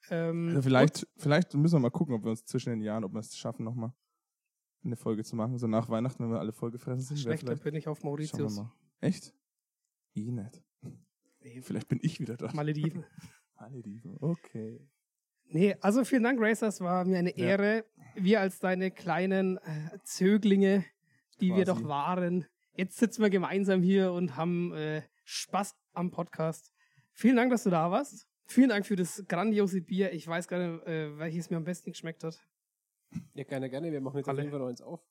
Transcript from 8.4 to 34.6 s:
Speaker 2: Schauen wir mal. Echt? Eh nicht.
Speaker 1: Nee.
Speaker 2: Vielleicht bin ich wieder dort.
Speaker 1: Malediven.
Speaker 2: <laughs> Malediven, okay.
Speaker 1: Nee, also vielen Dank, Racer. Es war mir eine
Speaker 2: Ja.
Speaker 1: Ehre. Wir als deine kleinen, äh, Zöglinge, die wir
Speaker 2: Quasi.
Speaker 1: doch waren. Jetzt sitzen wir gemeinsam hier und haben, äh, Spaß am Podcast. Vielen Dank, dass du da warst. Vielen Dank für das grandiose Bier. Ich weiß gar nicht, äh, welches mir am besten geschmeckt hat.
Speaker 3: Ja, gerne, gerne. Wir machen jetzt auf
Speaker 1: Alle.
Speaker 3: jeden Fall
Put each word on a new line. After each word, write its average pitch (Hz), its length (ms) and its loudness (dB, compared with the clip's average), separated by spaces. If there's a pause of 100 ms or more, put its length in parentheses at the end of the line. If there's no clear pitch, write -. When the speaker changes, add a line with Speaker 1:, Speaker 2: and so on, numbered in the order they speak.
Speaker 2:
Schauen 104 40 -8
wir 104 80 -8
mal. 113 80 -16 (280)
Echt? - 320 -4 (840)
Eh 107 160 -8
nicht. 113 280 -10 (800)
Speaker 1:
Nee. 120 220 -20
Speaker 2:
Vielleicht - 240 -8
bin - 160 -2
ich - 160 -2
wieder 117 180 -8
dort. - 160 -8
Speaker 1:
Malediven. 151 520 -4 (260)
Speaker 2:
<laughs> - 300 -20
Malediven, 110 600 -16
okay. 120 600 -6 (680)
Speaker 1:
Nee, 185 320 4
also 220 240 4
vielen 240 200 2
Dank, 247 160 2
Racer. 220 260 2
Es 208 140 -4
war 180 240 0
mir 185 140 2
eine 175 200 2
Speaker 2:
Ja. 180 80 0
Speaker 1:
Ehre. 202 380 2 (320)
Wir 202 240 4
als 190 180 -2
deine 185 320 0
kleinen, 190 680 0
äh, 156 320 -8 (120)
Zöglinge, 196 840 4 (560)
die 185 140 2
wir 185 100 6
Speaker 2:
Quasi. 170 180 0
Speaker 1:
doch 156 60 -4
waren. 175 580 0 (280)
Jetzt 185 220 -6
sitzen 220 260 2
wir 208 80 4
gemeinsam 185 520 2
hier 190 300 4
und 175 240 -2
haben, 175 380 -2
äh, 156 280 -4 (220)
Spaß - 520 -6 (160)
am 175 180 -4
Podcast. 165 600 -6 (400)
Vielen 247 240 4
Dank, 247 160 4
dass 240 100 2
du 196 80 2
da 170 220 2
warst. 240 340 -4 (200)
Vielen 254 240 6
Dank 202 160 0
für 208 100 0
das 180 320 -4
grandiose 196 540 2
Bier. 185 300 0
Ich 156 140 -10
weiß 170 220 -4
gar 180 100 -2
nicht, 170 280 -4
äh, 156 320 -6
welches 165 320 -6
mir 175 80 -2
am 160 60 -4
besten 175 280 -8
geschmeckt - 320 -12
hat. 165 160 -8 (920)
Speaker 3:
Ja, 139 100 -10
gerne, 131 260 -6
gerne. 156 220 -6
Wir 143 80 -4
machen 135 160 -6
jetzt 139 100 -4
auf - 40 -4
Speaker 1:
Alle. 143 120 -2
Speaker 3:
jeden 147 80 -6
Fall 143 100 -6